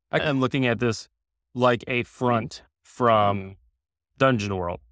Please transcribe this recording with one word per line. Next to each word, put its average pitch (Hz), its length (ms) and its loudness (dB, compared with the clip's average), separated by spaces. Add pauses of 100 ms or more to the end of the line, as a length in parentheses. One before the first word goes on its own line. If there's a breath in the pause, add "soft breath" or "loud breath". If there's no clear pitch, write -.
(100)
I 160 100 0
am 143 200 -2
looking 131 260 0
at 113 140 0
this 120 280 -2 (460)
like 123 320 2
a 120 180 -4
front - 580 -4 (200)
from 101 720 0 (640)
Dungeon 104 380 2
World 87 240 -6 (120)